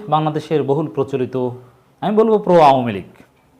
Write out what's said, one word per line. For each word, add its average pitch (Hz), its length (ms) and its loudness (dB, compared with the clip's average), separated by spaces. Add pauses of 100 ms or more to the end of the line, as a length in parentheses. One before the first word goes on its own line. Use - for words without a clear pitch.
বাংলাদেশের 151 540 -2
বহুল 143 240 -2
প্রচলিত, 131 500 -6 (640)
আমি 202 160 -4
বলবো 220 220 2
প্রো 180 220 4
আওয়ামী 135 320 4
লীগ 92 300 -12 (380)